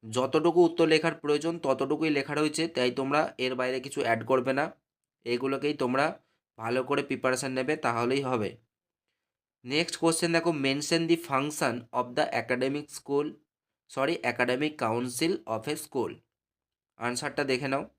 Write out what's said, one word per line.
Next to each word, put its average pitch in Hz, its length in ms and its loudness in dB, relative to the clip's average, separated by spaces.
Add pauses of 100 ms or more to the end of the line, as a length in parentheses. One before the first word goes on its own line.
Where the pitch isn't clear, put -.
(100)
যতটুকু 156 540 4
উত্তর 165 220 4
লেখার 156 280 4
প্রয়োজন 151 440 -2
ততটুকুই 147 520 0
লেখা 143 240 0
রয়েছে, 151 340 0
তাই 127 220 2
তোমরা 135 480 0
এর 127 160 0
বাইরে 127 260 -2
কিছু 135 200 -8
অ্যাড 113 260 0
করবে 131 260 2
না। 143 200 -2 (520)
এগুলোকেই 131 500 -2
তোমরা 135 480 0 (360)
ভালো 120 260 -2
করে 139 180 0
প্রিপারেশন 131 500 -2
নেবে, 131 240 -2
তাহলেই 123 460 0
হবে। 123 340 -2 (1080)
নেক্সট 147 320 -2
কোশ্চেন 165 360 2
দেখো, 165 180 2
"Mention 147 580 0
the 165 80 6
function 143 600 -2
of 123 380 -4
the 151 180 2
academic 131 560 -2
school, 147 420 -4 (600)
sorry, 139 320 0
academic 127 540 0
council 123 560 -2 (120)
of 110 240 -4
a 147 80 -4
school।" 107 380 -4 (840)
আনসারটা 123 480 -4
দেখে 135 240 0
নাও। 139 300 -4